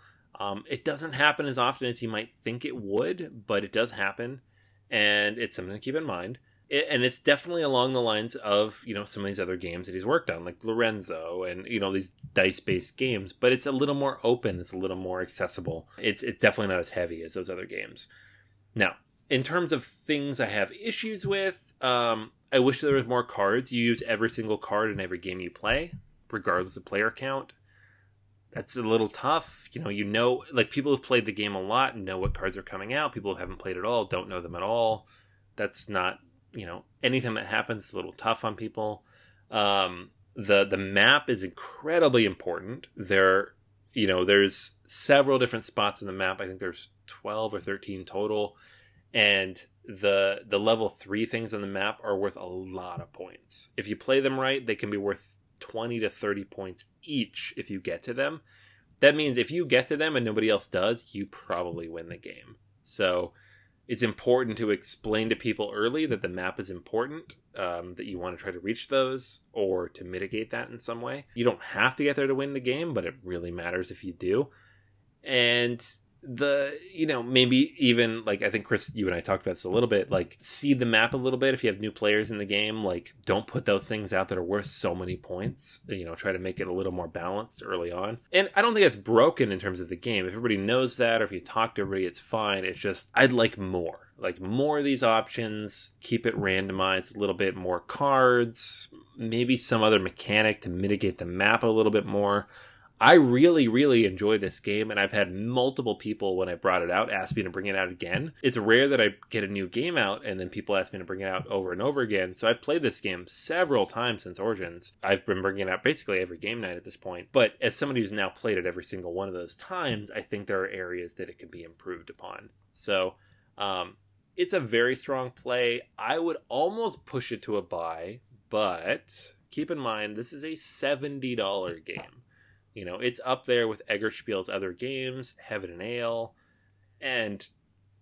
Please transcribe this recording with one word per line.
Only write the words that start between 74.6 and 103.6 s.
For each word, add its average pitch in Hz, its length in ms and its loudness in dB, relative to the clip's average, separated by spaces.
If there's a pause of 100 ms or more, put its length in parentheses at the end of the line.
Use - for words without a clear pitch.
And 120 580 2 (380)
the, 143 560 0 (160)
you 160 140 0
know, 131 160 0
maybe 127 560 6
even, 117 460 4
like, 104 180 0
I 104 80 2
think, 104 140 -2
Chris, - 280 -2
you 107 140 -2
and 90 80 0
I 85 60 -2
talked 95 260 -2
about 92 80 -2
this - 80 -12
a 92 80 -6
little 117 180 4
bit, 101 220 2
like, 92 300 0
seed 139 400 0
the 123 40 0
map 113 300 4
a - 20 0
little 127 220 0
bit. 135 160 2
If 131 80 -4
you 117 80 2
have 98 100 -2
new 107 120 -4
players 107 400 2
in 104 60 -6
the 104 60 -6
game, 107 380 -2
like, 90 320 -4 (100)
don't 104 220 0
put - 200 -6
those 101 200 2
things 107 260 -6
out 95 160 0
that 95 80 -4
are 90 60 0
worth 95 240 -2
so 90 300 -4
many 92 200 -6
points, - 720 -10
you 92 180 -8
know, 82 120 -10
try 98 160 -2
to 90 80 -4
make 92 180 -6
it 92 80 -4
a 90 60 -4
little 95 200 -2
more 90 140 -4
balanced 92 580 -8
early 87 280 -4
on. 101 260 -6 (140)
And 190 240 4
I 202 60 6
don't 233 120 4
think 202 100 6
it's 117 120 6
broken 113 560 4
in 92 80 -2
terms 92 180 -4
of 85 100 -8
the 90 80 -6
game. 104 280 -2
If 92 80 -4
everybody 113 240 0
knows 120 400 2
that, 113 260 4
or - 20 2
if 95 60 -2
you 92 100 -6
talk - 360 0
to 104 60 0
everybody, 95 220 0
it's - 160 -6
fine. 101 440 0
It's 92 160 -4
just, - 340 -4
I'd 123 180 6
like 113 240 4
more. 92 640 -6
Like, 90 220 -6
more 135 380 0
of 147 60 2
these 131 200 2
options, 110 960 0
keep 117 260 -2
it 113 100 0
randomized 95 760 0
a 101 60 -8
little 98 160 2
bit, 95 180 0
more 90 240 -2
cards, 127 1160 2 (240)
maybe 120 400 0
some 113 280 2
other 110 160 4
mechanic 107 640 0
to - 60 -8
mitigate 95 500 0
the 87 80 -8
map 98 360 2
a 117 60 4
little 110 240 6
bit 104 140 2
more. 101 420 0 (520)
I 123 140 10
really, 143 540 8